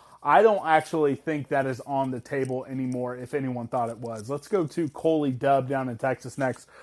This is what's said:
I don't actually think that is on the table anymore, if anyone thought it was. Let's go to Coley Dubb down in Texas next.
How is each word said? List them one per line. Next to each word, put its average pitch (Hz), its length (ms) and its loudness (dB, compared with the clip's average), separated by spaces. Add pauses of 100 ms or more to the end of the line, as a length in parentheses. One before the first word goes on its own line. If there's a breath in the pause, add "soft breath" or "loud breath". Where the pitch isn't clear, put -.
(220 soft breath)
I 156 200 6
don't 214 220 4
actually 156 520 2
think 147 320 -6
that 139 180 0
is 127 140 -4
on 135 300 -2
the 123 100 -6
table 131 460 -4
anymore, 127 500 -4
if 123 180 -10
anyone 127 320 -4
thought 120 220 -2
it 117 100 -8
was. 113 300 -10
Let's 143 180 -6
go 185 200 2
to 160 240 -2
Coley 151 420 0
Dubb 135 360 2
down 131 200 -2
in 117 80 -6
Texas 127 400 -4
next. 131 320 -2 (140 soft breath)